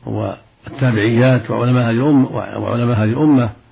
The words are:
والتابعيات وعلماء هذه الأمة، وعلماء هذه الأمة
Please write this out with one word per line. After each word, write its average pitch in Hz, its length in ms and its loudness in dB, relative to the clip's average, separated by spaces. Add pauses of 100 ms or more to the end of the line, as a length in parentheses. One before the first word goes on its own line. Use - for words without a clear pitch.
والتابعيات 117 1500 -2
وعلماء 120 320 0
هذه 117 120 0
الأمة، 131 400 2
وعلماء 107 600 -4
هذه 107 120 0
الأمة 131 400 2 (220)